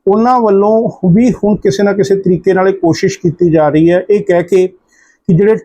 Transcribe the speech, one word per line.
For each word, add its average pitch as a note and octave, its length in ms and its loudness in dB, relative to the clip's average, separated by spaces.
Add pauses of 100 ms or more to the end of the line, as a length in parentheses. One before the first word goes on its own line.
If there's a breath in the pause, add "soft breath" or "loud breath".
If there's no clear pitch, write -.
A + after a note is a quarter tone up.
ਉਹਨਾਂ A3+ 340 2
ਵੱਲੋਂ G#3 680 0
ਵੀ A3+ 240 2
ਹੁਣ G#3 240 -2
ਕਿਸੇ - 260 -2
ਨਾ G3+ 100 0
ਕਿਸੇ G3 240 -2
ਤਰੀਕੇ F#3 360 -2
ਨਾਲ F#3 160 0
ਇਹ F#3+ 60 0
ਕੋਸ਼ਿਸ਼ F3 460 -2
ਕੀਤੀ E3+ 300 -2
ਜਾ D#3 180 2
ਰਹੀ D#3+ 220 2
ਹੈ, F3+ 200 0
ਇਹ G3+ 140 0
ਕਹਿ F3 180 0
ਕੇ F#3 240 0
ਕਿ - 680 -8
ਜਿਹੜੇ G3+ 200 2 (100)